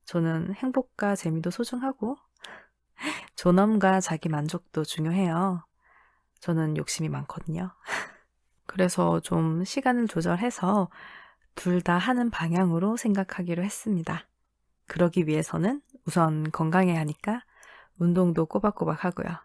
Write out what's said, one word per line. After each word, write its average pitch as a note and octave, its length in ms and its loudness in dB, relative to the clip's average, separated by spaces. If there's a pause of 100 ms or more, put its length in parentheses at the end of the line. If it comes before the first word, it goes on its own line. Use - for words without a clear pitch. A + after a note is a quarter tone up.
저는 E3 500 -2
행복과 B3 600 -2
재미도 E3 380 -4
소중하고 B3 640 -4 (1200)
존엄과 F#3+ 640 4
자기 E3 280 -4
만족도 D#3 560 -4
중요해요. E3+ 800 0 (760)
저는 D#3+ 360 0
욕심이 D#3 320 -4
많거든요. D#3 640 -6 (140)
<laughs> - 340 -8 (500)
그래서 F3 520 2
좀 E3 440 0
시간을 B3 420 0
조절해서 F3+ 840 0 (680)
둘 F3+ 260 0
다 F3 180 2
하는 A#3+ 320 0
방향으로 F3 680 2
생각하기로 F#3 680 -2
했습니다. E3+ 640 -4 (580)
그러기 E3+ 400 2
위해서는 D#3+ 560 0 (240)
우선 D#3 460 2
건강해야 E3+ 480 2
하니까 D#3 420 -4 (560)
운동도 E3+ 480 4
꼬박꼬박 E3+ 580 -2
하고요. - 240 -4 (160)